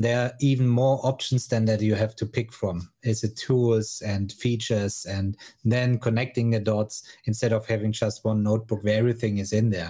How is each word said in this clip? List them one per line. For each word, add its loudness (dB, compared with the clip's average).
There 2
are -4
even 4
more 4
options -2
than 2
that 2
you 2
have -2
to -4
pick -6
from. -6
It's 0
the 0
tools 0
and -4
features -2
and -4
then 2
connecting 0
the 2
dots -2
instead 0
of 0
having -2
just -2
one 0
notebook 0
where 2
everything 0
is -4
in 4
there. -2